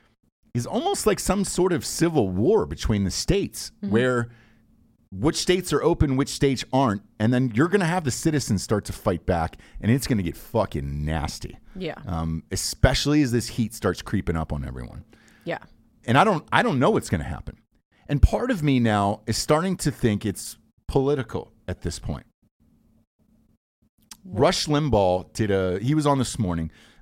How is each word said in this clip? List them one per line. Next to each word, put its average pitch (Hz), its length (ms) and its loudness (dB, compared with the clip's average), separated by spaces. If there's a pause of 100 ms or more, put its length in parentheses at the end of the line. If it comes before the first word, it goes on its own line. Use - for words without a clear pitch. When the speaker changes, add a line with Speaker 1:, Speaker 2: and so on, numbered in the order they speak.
(540)
Speaker 1:
is 120 120 -2
almost 330 400 -2
like 208 140 2
some 190 240 0
sort 180 300 0
of 127 120 -2
civil 156 440 2
war 131 360 2
between 101 380 -2
the 90 80 0
states - 600 -2 (120)
Speaker 2:
Mm-hmm. 196 100 -2
Speaker 1:
where 120 360 2 (840)
which 101 260 0
states - 340 0
are 139 100 2
open, 147 360 4
which 139 100 2
states 135 460 0
aren't. 127 280 2 (160)
And 110 160 4
then 127 220 2
you're 151 140 4
gonna 190 160 2
have 170 180 0
the 127 80 -2
citizens 131 500 0
start 104 240 0
to - 80 -8
fight 90 320 -2
back, 82 300 0 (240)
and 101 100 0
it's 131 160 4
gonna 110 180 0
get 80 120 -4
fucking 73 720 -4
nasty. 78 520 -6 (200)
Speaker 2:
Yeah. 185 160 -8 (120)
Speaker 1:
Um, 82 460 -4
especially 139 720 0
as 127 100 0
this 117 160 0
heat 110 260 -4
starts - 280 -2
creeping 87 340 -2
up 80 160 -4
on 71 140 -6
everyone. 62 400 -12 (400)
Speaker 2:
Yeah. 170 140 -6 (460)
Speaker 1:
And 117 120 4
I 180 80 8
don't, 196 260 0
I 135 100 4
don't 139 160 0
know 143 120 4
what's 214 200 0
gonna 78 140 -2
happen. - 340 -12 (520)
And 143 120 0
part 233 300 4
of 185 120 -4
me 135 180 2
now 104 460 0
is 113 100 -4
starting 175 400 -2
to 147 140 -4
think 107 340 -2
it's - 320 -8 (320)
political 135 640 -2 (160)
at - 140 -8
this 85 160 -6
point. 71 260 -8 (2000)
Speaker 2:
What? 110 180 -2
Speaker 1:
Rush 170 260 2
Limbaugh 110 680 2
did 107 180 0
a, 95 280 2
he 131 160 0
was 151 100 0
on 143 120 4
this - 200 -2
morning, 85 320 -2 (320)